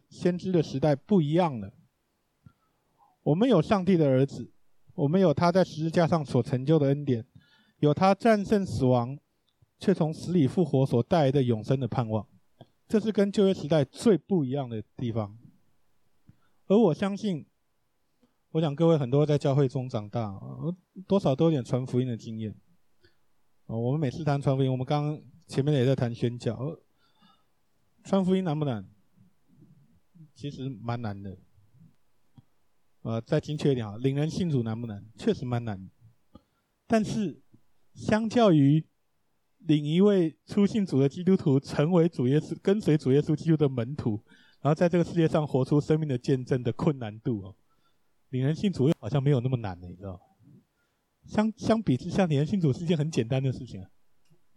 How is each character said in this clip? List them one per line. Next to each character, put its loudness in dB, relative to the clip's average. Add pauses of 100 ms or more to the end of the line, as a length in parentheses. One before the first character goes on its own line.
先 -2
知 -8
的 2
时 -6
代 2
不 2
一 0
样 0
了。 -12 (1500)
我 0
们 2
有 4
上 0
帝 2
的 2
儿 4
子， -8 (440)
我 -2
们 2
有 4
他 2
在 4
十 -4
字 -4
架 2
上 0
所 0
成 -4
就 4
的 2
恩 0
典， -2 (540)
有 4
他 4
战 2
胜 0
死 -2
亡， 2 (580)
却 2
从 -2
死 -10
里 4
复 0
活 2
所 2
带 2
来 2
的 2
永 0
生 0
的 -4
盼 -4
望。 -4 (600)
这 0
是 -2
跟 2
旧 2
约 4
时 -6
代 4
最 2
不 0
一 -4
样 -6
的 -8 (140)
地 -6
方。 -6 (1300)
而 4
我 4
相 -4
信， -6 (1080)
我 -2
想 -2
各 2
位 6
很 -2
多 4
在 2
教 0
会 4
中 -6
长 -6
大， -4
呃， -8 (320)
多 2
少 0
都 2
有 4
点 0
传 -4
福 -2
音 0
的 -6
经 -10
验。 -8 (1120)
呃， -8
我 -2
们 -2
每 -2
次 -8
谈 -2
传 0
福 0
音， 0
我 -2
们 -8
刚 -2
刚 -6 (240)
前 -4
面 2
也 2
在 4
谈 -2
宣 -4
教， -6
呃， -10 (1300)
传 0
福 2
音 0
难 -4
不 -4
难？ -4 (1500)
其 -10
实 -10
蛮 -8
难 -8
的。 -12 (1700)
呃， -4
再 -2
精 -8
确 2
一 0
点 -4
啊， -10
领 0
人 0
信 -2
主 0
难 -4
不 -8
难？ -10 (140)
确 0
实 -8
蛮 -4
难。 -10 (960)
但 0
是， -4 (540)
相 -2
较 6
于 6 (720)
领 0
一 0
位 2
初 2
信 -2
主 0
的 4
基 -8
督 4
徒 2
成 -2
为 4
主 -2
耶 2
稣， -6
跟 0
随 2
主 0
耶 4
稣 0
基 -2
督 4
的 2
门 -6
徒， -4 (380)
然 2
后 4
在 2
这 0
个 2
世 -6
界 4
上 0
活 0
出 2
生 0
命 -4
的 -2
见 -2
证 -2
的 -2
困 -2
难 -10
度 -4
哦， -16 (720)
领 -2
人 0
信 -2
主 2
好 -12
像 0
没 2
有 2
那 -2
么 0
难 -8
呢， -16
你 -16
知 -18
道 -10
吗？ -16 (1040)
相-， -2
相 0
比 0
之 -10
下， 2
领 2
人 2
信 -2
主 4
是 -6
一 -4
件 2
很 0
简 -2
单 -2
的 -2
事 -10
情 -14
啊。 -18 (680)